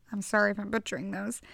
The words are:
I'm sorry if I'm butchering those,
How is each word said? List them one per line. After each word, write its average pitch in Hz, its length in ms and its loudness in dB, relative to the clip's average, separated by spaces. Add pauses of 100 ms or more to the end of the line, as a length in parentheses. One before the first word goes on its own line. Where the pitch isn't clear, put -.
(120)
I'm 202 120 -4
sorry 208 280 4
if 208 80 -4
I'm 202 120 -6
butchering 208 400 -2
those, 202 300 -6 (120)